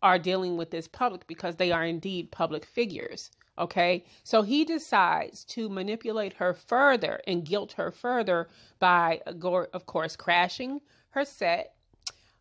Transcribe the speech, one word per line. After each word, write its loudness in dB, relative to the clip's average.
are 6
dealing -2
with -6
this -8
public -6
because -8
they 2
are 0
indeed -6
public -4
figures. -6
Okay, 0
so 4
he 2
decides 0
to -8
manipulate -4
her 0
further 2
and -2
guilt -4
her -4
further 0
by, 4
uh, -8
go-, -2
of -10
course, -4
crashing 0
her -2
set, -2